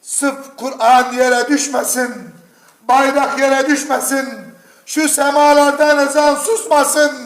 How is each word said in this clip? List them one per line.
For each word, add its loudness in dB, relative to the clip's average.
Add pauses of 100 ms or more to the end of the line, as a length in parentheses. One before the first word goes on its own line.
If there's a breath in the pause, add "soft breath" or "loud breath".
sırf -4 (200)
Kur'an 2
yere 0
düşmesin, -4 (460 soft breath)
bayrak 0
yere 0
düşmesin, -2 (580 soft breath)
şu -2
semalardan 2
ezan 2
susmasın 0 (140)